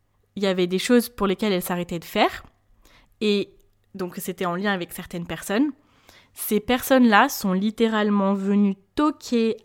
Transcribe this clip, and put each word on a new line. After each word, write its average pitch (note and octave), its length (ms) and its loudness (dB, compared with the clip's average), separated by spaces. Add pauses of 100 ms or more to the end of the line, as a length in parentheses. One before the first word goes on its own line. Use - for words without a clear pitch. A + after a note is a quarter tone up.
(360)
il G3 80 -6
y G3+ 40 0
avait F#3 200 0
des F#3 100 -2
choses A#3+ 320 2
pour - 160 -4
lesquelles G3 280 0
elle F3+ 100 -2
s'arrêtait F3 340 -6
de E3 80 -12
faire, - 380 -2 (800)
et G#3 340 0 (400)
donc F#3 220 -8
c'était F#3 280 -8
en F3 80 -2
lien G3 180 -2
avec F3 220 -6
certaines E3+ 320 -10
personnes. A3 460 -2 (680)
Ces G#3 200 0
personnes-là B3 680 4
sont F#3+ 240 -2
littéralement G#3 840 0
venues G3+ 400 2 (180)
toquer A#3+ 720 0